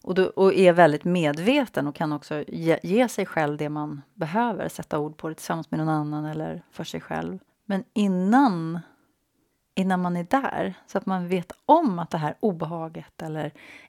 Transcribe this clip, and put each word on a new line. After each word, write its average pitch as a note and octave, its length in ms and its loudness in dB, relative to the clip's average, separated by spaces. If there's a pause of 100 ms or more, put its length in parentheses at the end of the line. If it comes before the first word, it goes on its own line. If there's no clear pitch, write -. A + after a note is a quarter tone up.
Och F#3 120 -6
då, F#3 120 4
och F#3+ 280 4
är F3+ 180 8
väldigt D#3 320 6
medveten F3 840 0
och D3 80 -6
kan D3+ 180 -4
också D3 360 -6
ge, E3 340 0
ge A3 260 2
sig G3 180 -4
själv D3 300 -2
det D3 120 -4
man D3+ 340 -8 (120)
behöver, F#3 540 -4
sätta - 300 -6
ord D3+ 180 -6
på D#3+ 120 -10
det D#3+ 60 -8
tillsammans E3 360 -8
med D#3+ 100 -4
någon D#3 80 0
annan D3+ 360 -2
eller D#3 380 -8 (100)
för E3 120 -12
sig D#3+ 160 -10
själv. E3 380 -8 (260)
Men F#3+ 280 -4
innan, F#3+ 880 2 (920)
innan F#3 280 0
man F3 140 0
är F3 140 -4
där, G#3+ 440 -2 (120)
så - 120 -6
att - 80 -4
man F#3 220 -2
vet F3+ 240 -4 (140)
om C#4 320 4
att E3+ 120 -8
det E3+ 80 -4
här D#3 220 -2
obehaget E3 840 -6
eller, D#3 300 -8 (360)